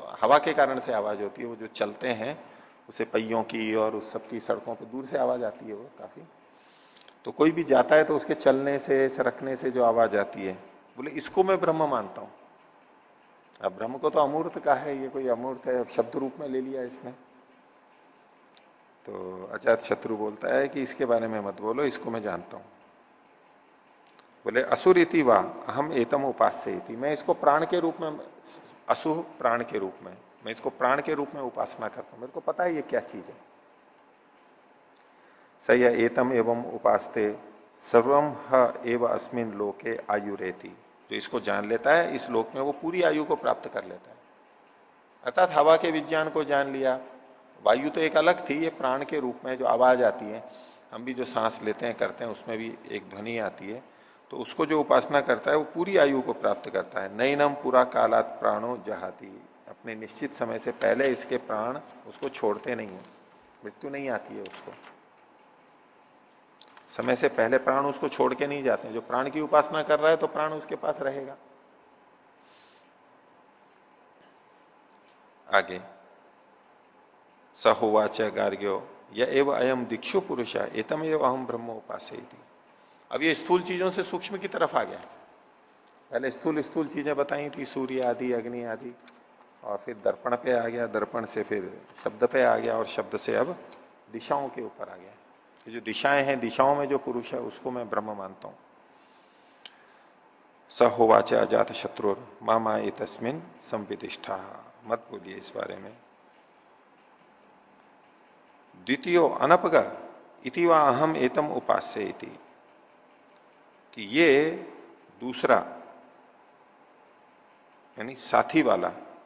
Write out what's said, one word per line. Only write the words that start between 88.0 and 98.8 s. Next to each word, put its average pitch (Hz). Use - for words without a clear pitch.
आदि, 123
अग्नि 120
आदि, 120
और 104
फिर 113
दर्पण 104
पे 127
आ 117
गया, 117
दर्पण 110
से 107
फिर 98
शब्द 107
पे 131
आ 117
गया, 113
और 110
शब्द -
से 110
अब 147
दिशाओं 139
के 123
ऊपर 101
आ 95
गया। 92
ये 113
जो 117
दिशाएं 135
हैं, 135
दिशाओं 131
में 143
जो 139
पुरुष 120
है 131
उसको 120
मैं 120
ब्रह्म 107
मानता 95
हूं। -